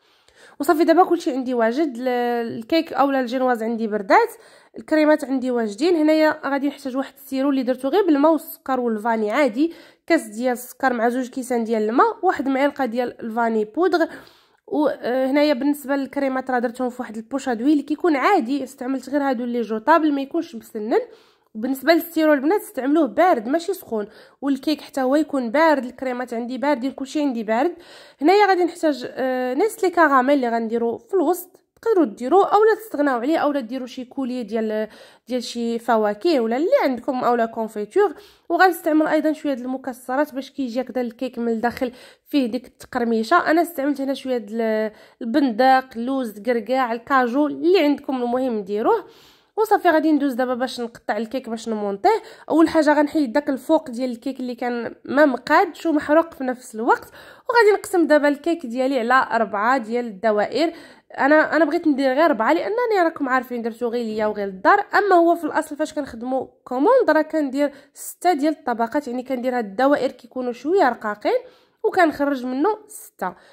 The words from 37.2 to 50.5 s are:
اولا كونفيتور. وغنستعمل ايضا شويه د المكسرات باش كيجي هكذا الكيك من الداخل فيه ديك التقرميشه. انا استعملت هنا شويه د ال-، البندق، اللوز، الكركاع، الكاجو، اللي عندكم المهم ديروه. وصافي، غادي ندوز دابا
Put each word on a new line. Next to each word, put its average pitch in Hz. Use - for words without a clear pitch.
اولا 233
كونفيتور. 226
وغنستعمل 330
ايضا 311
شويه 294
د 240
المكسرات 262
باش 269
كيجي 254
هكذا 247
الكيك 247
من 233
الداخل 233
فيه 277
ديك 233
التقرميشه. 233
انا 330
استعملت 285
هنا 269
شويه 254
د 208
ال-، 220
البندق، 262
اللوز، 240
الكركاع، 233
الكاجو، 254
اللي 294
عندكم 285
المهم 240
ديروه. 233
وصافي، 403
غادي 311
ندوز 285
دابا 247